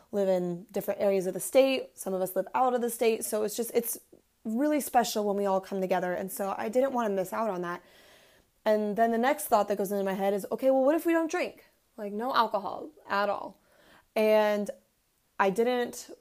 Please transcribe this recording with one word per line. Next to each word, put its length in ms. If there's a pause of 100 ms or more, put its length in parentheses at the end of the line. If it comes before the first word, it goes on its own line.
(100)
live 180
in 440
different 280
areas 280
of 60
the 60
state. 560
Some 160
of 80
us 140
live 200
out 200
of 60
the 100
state. 340
So 200
it's 100
just, 200
it's 240 (460)
really 360
special 440
when 120
we 100
all 140
come 200
together. 320
And 200
so 260
I 100
didn't 240
wanna 180
miss 220
out 180
on 120
that. 180 (840)
And 320
then 160
the 60
next 260
thought 240
that 100
goes 140
into 100
my 120
head 200
is, 160
"Okay, 220
well, 100
what 140
if 100
we 60
don't 180
drink? 360 (300)
Like, 160
no 220
alcohol 540 (200)
at 200
all." 300 (580)
And 520 (680)
I 120
didn't 600 (100)